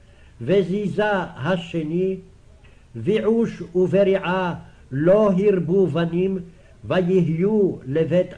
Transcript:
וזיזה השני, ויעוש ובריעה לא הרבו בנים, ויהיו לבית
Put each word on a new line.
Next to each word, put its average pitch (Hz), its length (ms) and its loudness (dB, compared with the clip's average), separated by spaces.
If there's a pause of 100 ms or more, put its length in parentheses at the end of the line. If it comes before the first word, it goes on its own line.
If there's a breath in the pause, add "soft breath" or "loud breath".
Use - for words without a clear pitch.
(420 soft breath)
וזיזה 190 720 0
השני, 175 1040 -4 (800 soft breath)
ויעוש 208 640 0 (140)
ובריעה 185 800 0 (360 loud breath)
לא 190 400 4
הרבו 185 560 2
בנים, 170 520 -2 (460 loud breath)
ויהיו 175 840 2 (160)
לבית 160 500 0